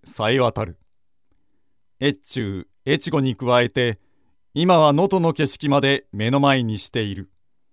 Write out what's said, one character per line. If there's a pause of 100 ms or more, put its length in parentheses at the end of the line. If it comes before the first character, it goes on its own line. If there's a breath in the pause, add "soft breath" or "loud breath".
さ
え
渡
る。 (1200)
越
中、 (200)
越
後
に
加
え
て、 (540)
今
は
能
登
の
景
色
ま
で
目
の
前
に
し
て
い
る。 (420)